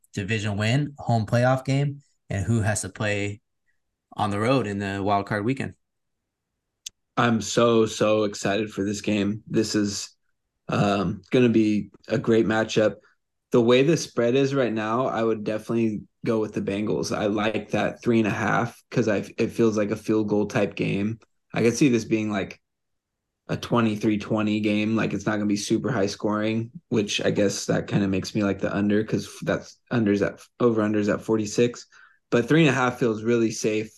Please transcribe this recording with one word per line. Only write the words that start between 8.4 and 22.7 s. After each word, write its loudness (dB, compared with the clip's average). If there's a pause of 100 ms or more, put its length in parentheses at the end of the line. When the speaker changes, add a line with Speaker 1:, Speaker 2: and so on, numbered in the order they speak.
Speaker 2:
for -4
this -4
game. -2
This -2
is, -2 (580)
um, 0 (100)
gonna 6
be 2 (180)
a 0
great 2
matchup. 0 (560)
The 6
way 6
the 2
spread -2
is 2
right 0
now, -2
I -2
would -2
definitely -2 (240)
go 0
with -4
the -4
Bengals. -2
I -2
like -2
that -2
three 2
and 4
a 0
half -2
'cause 0
I, 2 (200)
it -2
feels 2
like 0
a -4
field 0
goal 0
type -2
game. -4 (340)
I -2
could 2
see 6
this 2
being, 0
like, -4 (880)